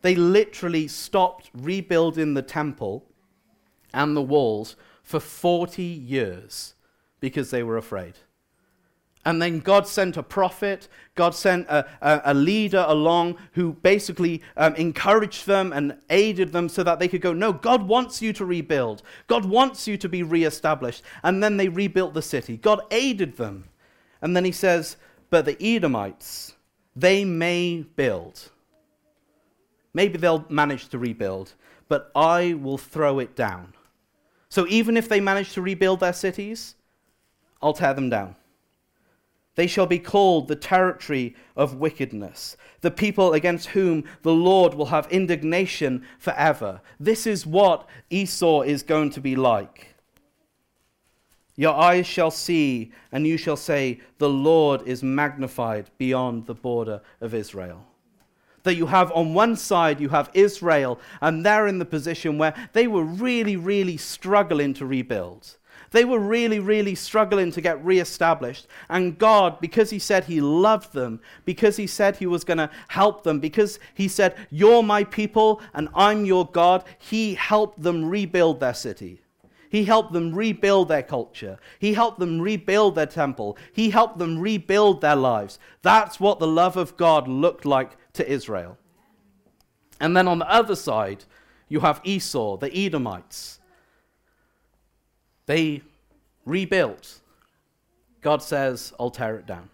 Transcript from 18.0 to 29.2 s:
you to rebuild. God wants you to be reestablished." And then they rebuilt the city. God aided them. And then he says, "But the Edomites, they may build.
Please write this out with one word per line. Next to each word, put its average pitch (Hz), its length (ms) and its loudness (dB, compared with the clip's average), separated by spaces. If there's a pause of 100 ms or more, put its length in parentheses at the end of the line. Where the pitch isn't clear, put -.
you 220 140 -4
to 202 100 -8
rebuild. 147 580 -4 (240)
God 226 200 0
wants 240 420 2
you 208 80 -4
to 196 120 -8
be 175 140 -4
reestablished." 156 800 -2 (200)
And 190 200 0
then 214 140 0
they 196 120 0
rebuilt 185 440 -2
the 156 80 -4
city. 120 380 -8
God 208 320 2
aided 214 480 -2
them. 98 320 -10 (500)
And 175 160 -2
then 180 80 2
he 180 80 0
says, 170 440 -2 (340)
"But 160 140 4
the 147 180 -4
Edomites, 147 960 -4 (400)
they 190 280 2
may 175 580 -2
build. - 680 -4 (1400)